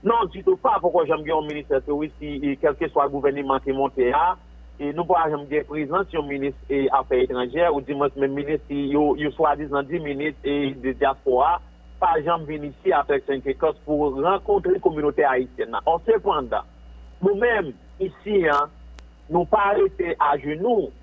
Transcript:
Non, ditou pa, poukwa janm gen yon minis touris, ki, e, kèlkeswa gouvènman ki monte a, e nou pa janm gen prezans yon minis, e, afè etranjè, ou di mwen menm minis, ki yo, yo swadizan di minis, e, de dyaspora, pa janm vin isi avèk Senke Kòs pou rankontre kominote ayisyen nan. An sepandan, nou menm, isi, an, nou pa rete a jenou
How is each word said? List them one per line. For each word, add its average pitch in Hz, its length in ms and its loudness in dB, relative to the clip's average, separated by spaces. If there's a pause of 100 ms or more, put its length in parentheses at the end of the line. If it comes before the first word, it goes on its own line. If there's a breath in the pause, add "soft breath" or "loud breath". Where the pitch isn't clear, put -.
Non, 214 300 2
ditou 185 260 2
pa, - 220 2
poukwa 165 260 2
janm 156 160 0
gen 156 140 -4
yon 151 100 -4
minis 147 220 -8 (160)
touris, 147 340 -4
ki, 147 160 -8
e, 139 240 -2
kèlkeswa 147 480 0
gouvènman 139 560 0
ki 139 80 0
monte 131 400 0
a, 143 220 2 (420)
e 147 160 -6
nou 165 160 -4
pa 170 240 4
janm 143 160 -6
gen 147 220 -2
prezans 156 420 -2
yon 151 160 -4
minis, 139 260 -4 (140)
e, 139 240 0
afè 131 320 2
etranjè, 127 480 -2
ou 143 80 -2
di 139 160 -6
mwen 139 240 0
menm 139 160 0
minis, 143 320 -2
ki 143 240 -4
yo, 147 240 4
yo 147 160 -4
swadizan 143 560 0
di 165 160 -4
minis, 147 400 -4
e, 143 320 -2
de 131 240 -4
dyaspora, 135 560 2 (420)
pa 165 220 2
janm 165 260 -2
vin 147 220 -8
isi 185 260 -2
avèk 143 320 0
Senke 135 320 -2
Kòs 156 240 0
pou 147 380 0
rankontre 185 640 2
kominote 151 420 2
ayisyen 127 480 -2
nan. - 140 -4
An 170 160 0
sepandan, 165 640 0 (560)
nou 202 160 4
menm, 214 320 0 (240)
isi, 190 560 -2
an, 143 160 2 (640)
nou 170 160 0
pa 302 260 2
rete 180 400 0
a 143 240 2
jenou 156 540 -2 (100)